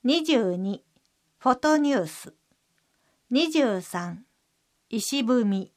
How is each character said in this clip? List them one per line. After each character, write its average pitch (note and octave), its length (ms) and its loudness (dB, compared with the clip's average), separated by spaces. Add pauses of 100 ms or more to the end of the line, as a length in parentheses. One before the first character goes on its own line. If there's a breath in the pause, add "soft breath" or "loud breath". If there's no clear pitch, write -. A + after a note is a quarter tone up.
二 D#4 200 2
十 A3+ 320 2
二、 G3 280 -6 (560)
フ C4 100 0
ォ B3+ 60 4
ト D4+ 220 2
ニ C#4+ 160 2
ュ G3 100 0
ー D#3 40 -6
ス。 - 260 -16 (960)
二 D#4 220 2
十 A#3 300 2
三、 F3 440 -10 (640)
石 C4+ 320 -2
踏 A#3+ 220 2
み。 G3 340 -2